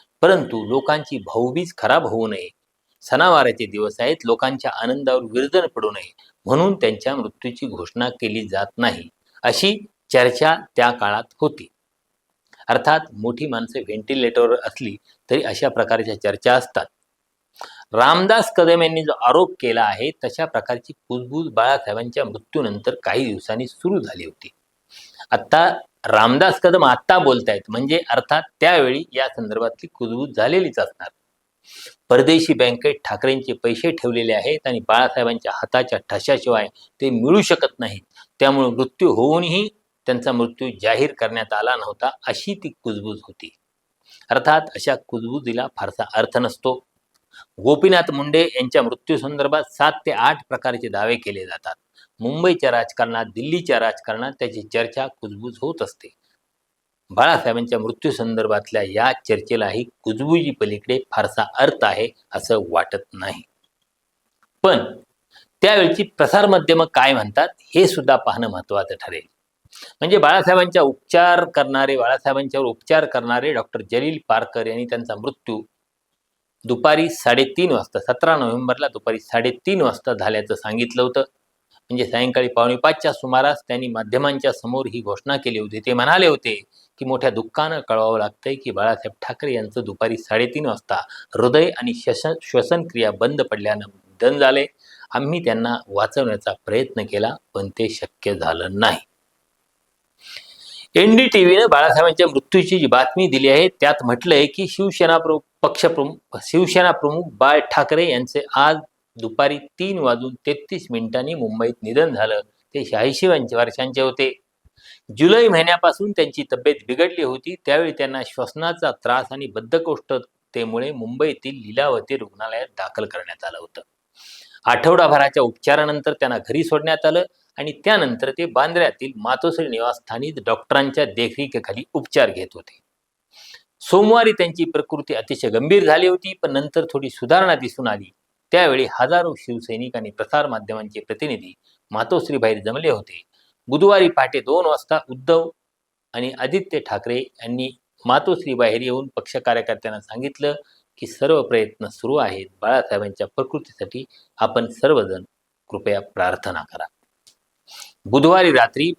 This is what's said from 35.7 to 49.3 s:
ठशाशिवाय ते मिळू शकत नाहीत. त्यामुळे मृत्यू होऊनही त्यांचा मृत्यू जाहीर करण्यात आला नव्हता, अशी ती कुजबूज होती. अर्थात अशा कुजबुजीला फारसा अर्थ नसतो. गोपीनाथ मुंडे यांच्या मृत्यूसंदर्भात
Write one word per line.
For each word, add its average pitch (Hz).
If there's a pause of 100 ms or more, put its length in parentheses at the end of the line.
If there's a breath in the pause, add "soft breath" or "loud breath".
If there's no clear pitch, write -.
ठशाशिवाय 113 (340 soft breath)
ते 135
मिळू 131
शकत -
नाहीत. 104 (380 soft breath)
त्यामुळे 135
मृत्यू 131
होऊनही 165 (360)
त्यांचा 247
मृत्यू 131 (120)
जाहीर 113
करण्यात 113
आला 113
नव्हता, 110 (160)
अशी 127
ती 190
कुजबूज 107
होती. - (800 soft breath)
अर्थात 151
अशा - (120)
कुजबुजीला 120 (100)
फारसा 101 (100)
अर्थ 113
नसतो. 127 (760 loud breath)
गोपीनाथ 185
मुंडे 147
यांच्या 127
मृत्यूसंदर्भात 139